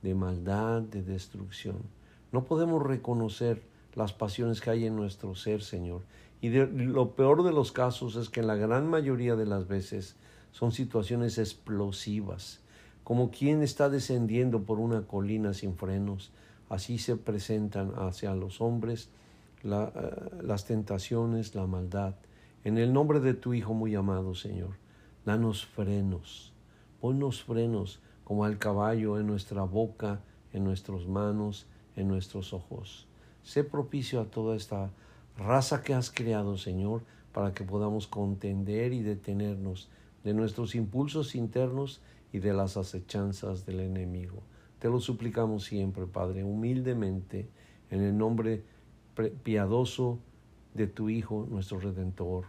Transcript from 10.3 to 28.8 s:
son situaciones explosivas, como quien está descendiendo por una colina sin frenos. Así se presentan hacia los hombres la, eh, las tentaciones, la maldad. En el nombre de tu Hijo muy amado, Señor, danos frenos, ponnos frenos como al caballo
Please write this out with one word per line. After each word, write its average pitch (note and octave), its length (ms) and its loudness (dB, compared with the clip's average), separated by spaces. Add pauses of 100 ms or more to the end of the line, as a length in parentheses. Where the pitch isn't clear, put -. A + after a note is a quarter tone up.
son A#2+ 200 2
situaciones A#2 680 0
explosivas, G2+ 1200 -4 (440)
como A#2+ 260 4
quien D3+ 320 4
está C#3+ 260 4
descendiendo A#2+ 760 2
por G#2+ 160 0
una A2+ 240 2
colina G2+ 500 0
sin F#2+ 240 -4
frenos. G2 560 -2 (360)
Así G#2 300 -4
se A#2 180 0
presentan G#2 800 -2
hacia F#2+ 380 -2
los F#2+ 260 -4
hombres A#2 480 -2 (540)
la, G#2 320 0
eh, - 480 -6
las G2 220 -2
tentaciones, A2+ 920 0
la F#2+ 120 -2
maldad. F#2 480 -2 (500)
En G#2+ 140 2
el A#2+ 140 4
nombre D3 280 6
de C3 140 4
tu B2 200 -2
Hijo A2 200 0
muy A2 200 0
amado, F#2+ 400 0
Señor, F#2 420 -6 (480)
danos G#2+ 420 2
frenos, G2 840 -2 (480)
ponnos C3+ 420 0
frenos A2+ 580 0 (240)
como G#2 200 0
al G#2 140 0
caballo G#2+ 600 2